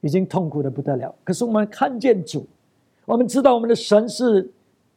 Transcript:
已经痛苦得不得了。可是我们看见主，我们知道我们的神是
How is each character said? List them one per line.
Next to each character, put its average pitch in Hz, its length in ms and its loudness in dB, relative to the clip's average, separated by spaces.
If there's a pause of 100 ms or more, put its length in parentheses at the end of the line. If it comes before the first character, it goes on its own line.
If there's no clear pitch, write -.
已 160 80 -2
经 185 160 2
痛 185 240 -2
苦 147 120 -4
得 135 80 -2
不 127 120 -8
得 139 140 -2
了。 127 180 -8 (100)
可 185 100 -4
是 208 100 -4
我 233 80 -2
们 214 160 0
看 254 320 -4
见 202 240 2
主， 135 220 -8 (600)
我 226 120 0
们 240 100 2
知 269 140 0
道 254 140 6
我 233 40 0
们 233 80 -4
的 233 80 4
神 214 320 2
是 214 440 0 (460)